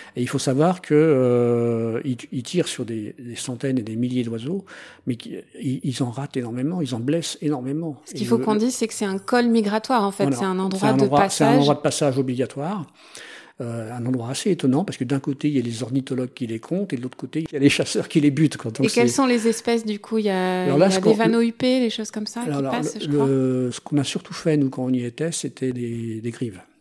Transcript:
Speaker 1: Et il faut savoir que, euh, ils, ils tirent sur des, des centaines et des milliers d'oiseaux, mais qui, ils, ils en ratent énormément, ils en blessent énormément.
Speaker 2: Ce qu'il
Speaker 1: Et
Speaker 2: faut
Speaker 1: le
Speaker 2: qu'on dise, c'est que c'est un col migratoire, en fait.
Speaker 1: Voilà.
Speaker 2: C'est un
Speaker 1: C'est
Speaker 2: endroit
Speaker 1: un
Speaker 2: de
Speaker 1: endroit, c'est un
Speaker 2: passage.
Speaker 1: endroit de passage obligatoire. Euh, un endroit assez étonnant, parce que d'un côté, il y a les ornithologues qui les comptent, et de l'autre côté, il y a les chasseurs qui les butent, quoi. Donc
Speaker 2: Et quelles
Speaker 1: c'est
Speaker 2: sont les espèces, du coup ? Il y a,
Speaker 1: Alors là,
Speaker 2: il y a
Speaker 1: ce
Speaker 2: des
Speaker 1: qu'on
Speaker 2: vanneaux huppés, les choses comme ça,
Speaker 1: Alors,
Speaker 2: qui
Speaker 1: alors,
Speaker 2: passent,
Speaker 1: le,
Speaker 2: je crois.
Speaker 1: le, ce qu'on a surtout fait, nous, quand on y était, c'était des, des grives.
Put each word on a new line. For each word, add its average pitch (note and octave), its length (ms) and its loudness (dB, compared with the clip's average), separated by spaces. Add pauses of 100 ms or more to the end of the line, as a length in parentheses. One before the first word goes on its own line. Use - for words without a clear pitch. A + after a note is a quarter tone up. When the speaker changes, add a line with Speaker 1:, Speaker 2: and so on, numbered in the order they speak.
(160)
Speaker 1:
Et B2 60 -2
il B2+ 60 -2
faut C#3+ 100 -2
savoir D3+ 440 2
que, - 120 -2
euh, A#2+ 1120 4
ils, B2 120 -4 (140)
ils B2 120 -6
tirent E3 240 -2
sur - 180 -6
des, A2 320 -8
des A#2+ 180 -14
centaines C3 440 -2
et - 20 -4
des A2 140 -6
milliers B2 280 0
d'oiseaux, A#2+ 420 -6 (420)
mais B2 80 -2
qui, - 200 -12 (240)
ils, C3 240 -4
ils C3 200 -2
en A#2+ 80 -4
ratent C3+ 260 -8
énormément, B2+ 440 -4
ils B2+ 120 -4
en A2+ 60 -4
blessent D3+ 420 -2
énormément. D3 640 -4
Speaker 2:
Ce - 60 -18
qu'il - 120 -6
Speaker 1:
Et - 20 -4
Speaker 2:
faut A#3 120 2
Speaker 1:
le - 80 0
Speaker 2:
qu'on G#3+ 100 2
dise, A#3 200 0
c'est A3+ 120 -2
que A3 60 -6
c'est - 120 -4
un G3 120 -2
col A#3+ 300 2
migratoire, A3 560 2
en G3 80 0
fait. G3 120 -2
Speaker 1:
Voilà. C3+ 140 2
Speaker 2:
C'est A#2+ 60 -2
un F#3 120 0
Speaker 1:
C'est F#3 40 -2
Speaker 2:
endroit F#3+ 300 0
Speaker 1:
un C3 80 4
Speaker 2:
de C3+ 60 6
Speaker 1:
endroit, C#3+ 260 6
c'est - 160 2
un - 20 6
Speaker 2:
passage. - 140 8
Speaker 1:
endroit C#3+ 140 6
de C#3+ 40 -8
passage C#3 380 0
obligatoire. C3+ 680 -2 (760)
Euh, A#2 340 -8
un A#2+ 100 -6
endroit B2 260 -2
assez G3 200 -2
étonnant, D3 320 2
parce C#3+ 140 -8
que C3+ 80 -4
d'un C3+ 160 0
côté, C#3+ 260 -2
il D3+ 80 0
y C3 40 2
a - 20 0
les A#2 220 -4
ornithologues B2+ 500 -4
qui B2 140 -8
les A2+ 120 -6
comptent, F#3 320 -4
et C#3 60 -4
de A#2+ 40 -6
l'autre B2+ 140 -10
côté, D#3 320 -6
il - 60 -14
y - 20 -4
a C#3+ 40 -2
les C#3 100 8
chasseurs - 400 0
qui E3 100 2
les C#3+ 120 6
butent, C#3 260 2
quoi. A2+ 140 -6
Donc C3 140 0
Speaker 2:
Et A3 40 4
quelles A#3+ 180 6
Speaker 1:
c'est A#3 80 2
Speaker 2:
sont C#4 100 4
les A#3+ 220 4
espèces, A#3 380 0
du G#3 140 -4
coup ? A3+ 180 -4
Il G#3+ 80 2
y G3+ 40 2
a, F#3 340 0
Speaker 1:
Alors D3 140 2
là, F3 100 8
Speaker 2:
il - 20 6
y - 40 4
a - 20 4
Speaker 1:
ce F#3+ 60 2
Speaker 2:
des G#3 100 6
Speaker 1:
qu'on G#3+ 40 6
Speaker 2:
vanneaux A3+ 260 4
huppés, B3+ 380 2
les A#3+ 100 2
choses G#3+ 220 -8
comme G#3+ 160 -8
ça, - 140 -10
Speaker 1:
Alors, D3+ 140 -2
Speaker 2:
qui C#3 40 -2
Speaker 1:
alors, C3+ 120 -2
Speaker 2:
passent, D3+ 240 -4
Speaker 1:
le, G#3+ 60 -8
Speaker 2:
je D#3+ 60 -6
crois. C#3+ 200 2
Speaker 1:
le, C3 440 2
ce - 80 -8
qu'on - 200 -2
a C#3 40 2
surtout - 300 -8
fait, D#3 240 0
nous, C#3 120 2
quand B2+ 140 -6
on B2+ 80 0
y B2 140 0
était, D3+ 260 -4
c'était C3+ 400 -6
des, A#2 480 -6
des A#2 120 -6
grives. A2 280 -8 (220)